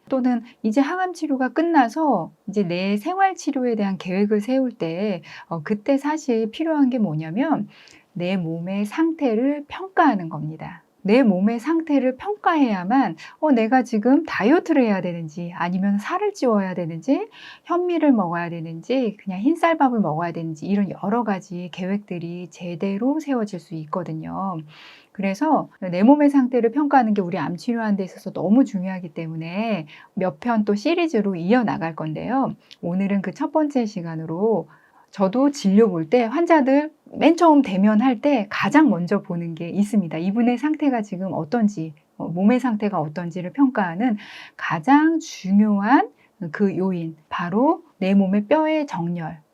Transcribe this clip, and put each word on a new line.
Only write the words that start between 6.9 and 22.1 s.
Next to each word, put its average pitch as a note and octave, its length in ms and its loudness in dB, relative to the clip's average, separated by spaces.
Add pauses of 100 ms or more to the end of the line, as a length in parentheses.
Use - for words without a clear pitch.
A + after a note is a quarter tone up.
뭐냐면 G3 720 -2 (460)
내 F3+ 240 -2
몸의 F3 480 -4
상태를 D4 840 0
평가하는 B3+ 600 0
겁니다. D#3 520 -10 (260)
내 B3 140 6
몸의 G#3 360 2
상태를 C#4 580 0
평가해야만, B3 1000 0 (240)
어, D#4 120 2
내가 A#3 300 4
지금 B3 420 2
다이어트를 D4 580 2
해야 G3+ 180 2
되는지, E3+ 560 -6
아니면 F#3 400 0
살을 G4 380 -2
찌워야 G3+ 400 0
되는지, F3+ 540 -2 (360)
현미를 E4+ 480 2
먹어야 E3+ 380 0
되는지, E3+ 720 -4
그냥 F#3+ 180 -8
흰쌀밥을 D4+ 600 2
먹어야 E3+ 320 -2
되는지, E3 340 -8
이런 G3 240 0
여러 G#3+ 340 -2
가지 F3+ 480 -6
계획들이 F3+ 800 -8